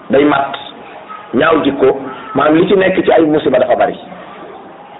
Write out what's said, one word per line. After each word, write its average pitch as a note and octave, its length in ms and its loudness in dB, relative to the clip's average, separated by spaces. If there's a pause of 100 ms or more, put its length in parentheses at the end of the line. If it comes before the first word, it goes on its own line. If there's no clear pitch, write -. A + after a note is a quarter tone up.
(100)
Day C3+ 140 4
mat. - 300 0 (800)
ñaaw D#3 280 2
jikko, C3+ 360 2 (340)
maanaam D3+ 220 2
li F3+ 120 2
ci G#3+ 80 2
nekk F#3 280 0
ci - 80 2
ay - 120 4
musiba D3+ 340 0
dafa - 180 2
bari. F#2 200 0 (1040)